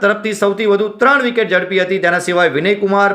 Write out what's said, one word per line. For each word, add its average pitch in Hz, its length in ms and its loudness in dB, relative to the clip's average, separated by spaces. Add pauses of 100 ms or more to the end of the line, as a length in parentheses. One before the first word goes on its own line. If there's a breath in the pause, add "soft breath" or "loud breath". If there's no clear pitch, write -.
તરફથી 208 400 -2
સૌથી 202 280 0
વધુ 202 140 2 (140)
ત્રણ 262 280 2
વિકેટ 220 260 -2
ઝડપી 185 320 0
હતી. 190 200 -4
તેના 175 220 0
સિવાય 175 280 2
વિનય 190 280 0
કુમાર, 202 320 2